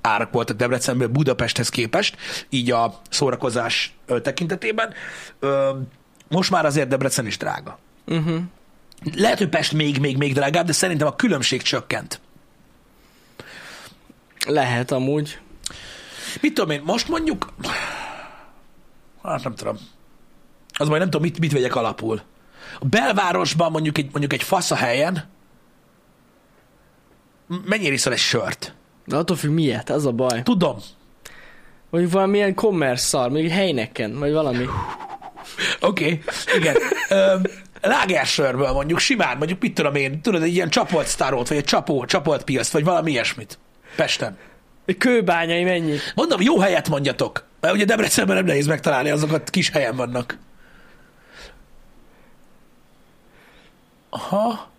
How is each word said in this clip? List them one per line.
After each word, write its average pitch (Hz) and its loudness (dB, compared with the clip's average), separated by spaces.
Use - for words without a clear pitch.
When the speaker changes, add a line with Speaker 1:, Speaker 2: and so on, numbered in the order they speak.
Speaker 1:
árak 110 0
voltak 117 -2
Debrecenből 123 0
Budapesthez 123 0
képest, 139 -2
így 123 0
a 117 0
szórakozás, 120 -2
ö, 120 0
tekintetében. 220 -2
Ö, 139 2
most 185 2
már 175 2
azért 143 2
Debrecen 131 0
is 101 -6
drága. - -8
Speaker 2:
Mhm. 160 0
Speaker 1:
Lehet, 220 4
hogy 190 2
Pest 156 0
még, 147 2
még, 139 0
még 139 0
drágább, 139 2
de 165 0
szerintem 151 2
a 139 -2
különbség 135 0
csökkent. - -4
Speaker 2:
Lehet 123 0
amúgy. 143 -2
Speaker 1:
Mit 302 0
tudom 185 0
én, 143 -2
most 214 -2
mondjuk... 320 -4
Hát 151 -4
nem - -6
tudom. - -6
Az 151 -2
majd 151 2
nem 180 0
tudom, 151 0
mit, 160 -4
mit 156 0
vegyek 127 2
alapul. 110 -2
A - -12
belvárosban 180 2
mondjuk 156 0
egy, 143 -2
mondjuk 143 -2
egy 127 -2
fasz - 2
a 156 2
helyen, 143 0
m-, 165 -10
mennyire 190 0
iszol 131 0
egy 113 -2
sört? - -2
Speaker 2:
De - -2
attól 165 0
függ, 147 -2
miért, 143 0
az 147 0
a 127 2
baj. 120 0
Speaker 1:
Tudom. 170 2
Speaker 2:
Mondjuk 170 2
valamilyen 196 4
commerce 156 2
szar, 123 0
mondjuk 160 0
egy 170 0
Heineken, 127 -2
vagy 143 0
valami. 135 0
Speaker 1:
Oké, 170 2
igen. 160 4
Öm, 190 4
lágersörből 143 2
mondjuk 143 0
simán, 165 2
mondjuk 160 -2
mit - -2
tudom 147 0
én, 139 0
tudod, 185 2
egy 170 2
ilyen 175 2
csapolt 165 2
sztárot, 135 -2
vagy 151 0
egy 143 0
csapó, 151 2
csapolt 151 0
pilszt, 123 0
vagy 156 2
valami 165 2
ilyesmit. 117 -4
Pesten. 123 -2
Speaker 2:
Egy 185 0
kőbányai 175 2
mennyi? 170 2
Speaker 1:
Mondom, 269 2
jó 247 4
helyet 180 2
mondjatok. 139 0
Mert 175 4
ugye 208 4
Debrecenben 196 2
nem 190 2
nehéz 143 2
megtalálni, 147 2
azokat 151 0
kis - 0
helyen 131 0
vannak. 123 -4
Aha. 208 -2